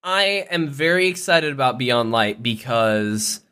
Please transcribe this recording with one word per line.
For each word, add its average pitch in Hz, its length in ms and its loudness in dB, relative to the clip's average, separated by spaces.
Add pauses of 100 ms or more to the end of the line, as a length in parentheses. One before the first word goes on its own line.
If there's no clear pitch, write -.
I 196 460 0
am 165 180 -2
very 165 400 0
excited 170 440 0
about 127 260 0
Beyond 120 340 2
Light 110 300 0
because 110 960 0 (120)